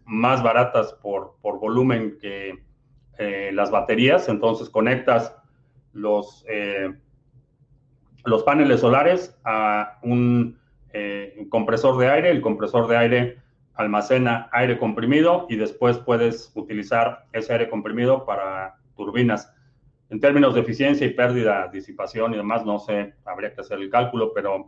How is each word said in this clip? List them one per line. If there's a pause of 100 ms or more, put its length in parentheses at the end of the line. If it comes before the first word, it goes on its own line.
más
baratas
por,
por
volumen
que (500)
eh,
las
baterías.
Entonces
conectas (580)
los,
eh, (1300)
los
paneles
solares
a
un, (360)
eh,
compresor
de
aire.
El
compresor
de
aire (380)
almacena
aire
comprimido
y
después
puedes
utilizar
ese
aire
comprimido
para (160)
turbinas. (560)
En
términos
de
eficiencia
y
pérdida,
disipación
y
demás,
no
sé, (120)
habría
que
hacer
el
cálculo,
pero